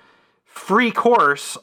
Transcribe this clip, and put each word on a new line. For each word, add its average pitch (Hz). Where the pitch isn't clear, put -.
free 220
course 165